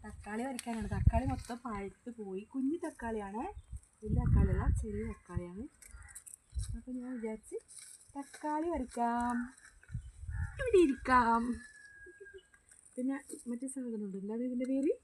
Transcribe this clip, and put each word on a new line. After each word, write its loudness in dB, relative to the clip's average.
തക്കാളി -6
പറിക്കാനാണ്. -4
തക്കാളി 6
മൊത്തം -4
പഴുത്ത് -6
പോയി. -6
കുഞ്ഞു 0
തക്കാളിയാണ്, -4
വലിയ 2
തക്കാളിയല്ല, 6
ചെറിയ -4
തക്കാളിയാണ്. -8
അപ്പൊ -8
ഞാൻ -6
വിചാരിച്ച് -6
തക്കാളി -2
പറിക്കാം, 0
ഇവിടെ 6
ഇരിക്കാം. 6
പിന്നെ 0
മറ്റേ -6
സാധനമുണ്ട്, -6
എന്താണ് -4
ഇതിൻ്റെ -2
പേര്? 4